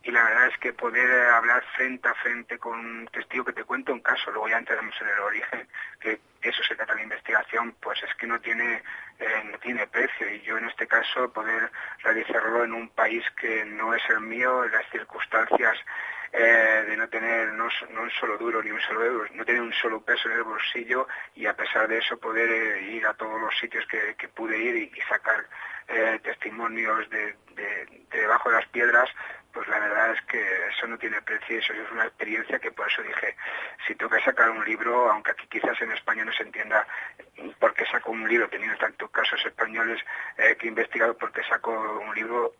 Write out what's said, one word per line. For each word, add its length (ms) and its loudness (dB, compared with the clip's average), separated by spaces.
Y 80 -4
la 140 6
verdad 240 6
es 100 -2
que 140 -4
poder 580 4
hablar 320 6
frente 320 0
a 60 0
frente 440 -4
con 180 -6
un 300 -10
testigo 380 -6
que 80 -2
te 100 -8
cuenta 300 -4
un 80 -2
caso, 320 0
luego 160 -2
ya 100 2
entraremos 420 -4
en 80 -4
el 120 0
origen, 480 -4
que 200 -2
eso 260 -2
se 80 0
trata 200 -2
de 40 -4
la 60 -6
investigación, 760 -2
pues 220 -4
es 140 -6
que 100 -8
no 140 -2
tiene, 420 -2
eh, 280 -2
no 120 -10
tiene 260 -2
precio. 480 0
Y 60 -10
yo 180 -4
en 60 -4
este 240 -6
caso 440 2
poder 380 -2
realizarlo 640 2
en 80 -4
un 160 -6
país 340 0
que 240 0
no 300 -2
es 160 0
el 120 4
mío, 480 2
las 200 0
circunstancias, 880 2
eh, 540 8
de 80 -2
no 140 0
tener 420 0
no 160 -2
s-, 240 -4
no 120 -4
un 60 -6
solo 280 -2
duro 240 0
ni 80 -4
un 100 -2
solo 240 0
euro, 300 2
no 100 -8
tener 160 4
un 140 -4
solo 260 0
peso 300 0
en 60 0
el 80 2
bolsillo 600 -2
y 100 -10
a 100 2
pesar 340 2
de 100 2
eso 180 0
poder, 340 0
eh, 300 0
ir 160 -2
a 60 2
todos 260 -6
los 200 -2
sitios 280 -4
que, 300 -2
que 120 -10
pude 280 -4
ir 200 0
y, 60 -2
y 100 -8
sacar, 380 0
eh, 360 2
testimonios 880 -2
de, 260 -4
de, 320 -6
de 80 -4
debajo 300 2
de 80 4
las 120 2
piedras, 420 4
pues 160 -8
la 100 0
verdad 340 2
es 100 -4
que 200 -2
eso 120 -4
no 100 -8
tiene 240 -4
precio 360 -4
y 20 -2
eso 160 -2
es 180 -8
una 120 0
experiencia 540 -4
que 140 -6
por 160 -4
eso 140 0
dije, 340 -4
si 80 -4
tengo 160 -4
que 120 4
sacar 260 6
un 160 0
libro, 460 4
aunque 220 2
aquí 160 -6
quizás 340 -2
en 100 -4
España 320 -2
no 80 -4
se 120 -2
entienda 420 0
por 140 6
qué 180 2
saco 180 -2
un 160 -4
libro, 220 4
teniendo 300 -4
tantos 320 -2
casos 340 0
españoles, 560 -2
eh, 200 6
que 60 -8
he 60 -2
investigado, 480 2
por 120 -4
qué 160 -6
saco 260 0
un 420 -4
libro 460 -2